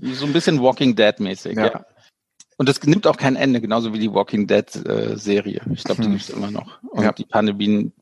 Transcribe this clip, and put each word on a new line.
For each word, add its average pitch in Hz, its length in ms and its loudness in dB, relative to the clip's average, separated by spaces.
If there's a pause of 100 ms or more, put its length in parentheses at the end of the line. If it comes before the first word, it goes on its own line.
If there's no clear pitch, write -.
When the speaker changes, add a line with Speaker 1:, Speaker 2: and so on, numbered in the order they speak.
(120)
Speaker 1:
So 135 140 -6
ein 143 80 0
bisschen 165 260 2
Walking 127 340 4
Dead-mäßig, 101 640 0
Speaker 2:
Ja. 110 120 2
Speaker 1:
ja. 113 180 -8 (720)
Und 139 100 0
das 143 160 2
nimmt 170 240 4
auch 139 80 2
kein 131 180 0
Ende, 131 260 0
genauso 113 320 -2
wie 110 60 -4
die 107 140 -2
Walking 104 340 0
Dead, 104 200 2 (200)
äh, 110 300 -2
Serie. 101 460 -2 (100)
Ich - 100 -6
glaub, - 140 -2
die 113 80 -2
Speaker 2:
Hm. 104 80 2
Speaker 1:
gibt's 98 160 -4
immer 104 220 -6
noch. - 320 -10
Und - 200 -4
Speaker 2:
Ja. 107 80 2
Speaker 1:
die - 140 -6
Pandemie, 104 640 0 (120)